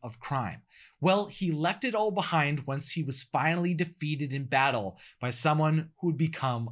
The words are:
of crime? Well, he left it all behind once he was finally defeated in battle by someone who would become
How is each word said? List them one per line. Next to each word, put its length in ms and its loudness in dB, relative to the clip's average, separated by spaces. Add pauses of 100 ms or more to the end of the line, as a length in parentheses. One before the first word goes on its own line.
of 160 -10
crime? 440 -4 (360)
Well, 280 4
he 260 -4
left 320 -2
it 100 -2
all 160 2
behind 560 0
once 260 -4
he 100 -2
was 200 -2
finally 520 0
defeated 580 -4
in 140 -4
battle 520 2 (220)
by 80 -2
someone 600 2 (100)
who 60 -2
would 120 0
become 540 -2